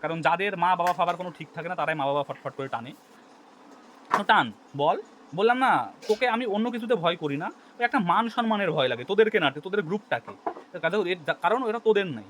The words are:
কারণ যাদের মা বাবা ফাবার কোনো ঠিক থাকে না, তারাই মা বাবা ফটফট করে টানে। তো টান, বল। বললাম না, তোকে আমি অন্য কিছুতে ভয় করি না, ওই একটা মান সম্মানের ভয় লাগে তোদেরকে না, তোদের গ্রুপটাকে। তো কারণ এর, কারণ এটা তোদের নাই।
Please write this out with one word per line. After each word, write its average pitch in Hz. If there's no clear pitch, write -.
কারণ 165
যাদের 175
মা 180
বাবা 175
ফাবার 170
কোনো 180
ঠিক 160
থাকে 165
না, 185
তারাই 160
মা 143
বাবা 143
ফটফট 135
করে 135
টানে। 120
তো 202
টান, 180
বল। 160
বললাম 226
না, 165
তোকে 220
আমি 240
অন্য 214
কিছুতে 233
ভয় 170
করি 143
না, 170
ওই 240
একটা 254
মান 196
সম্মানের 220
ভয় 143
লাগে 123
তোদেরকে 208
না, 143
তোদের 185
গ্রুপটাকে। -
তো 175
কারণ 180
এর, 170
কারণ 226
এটা 220
তোদের 214
নাই। 117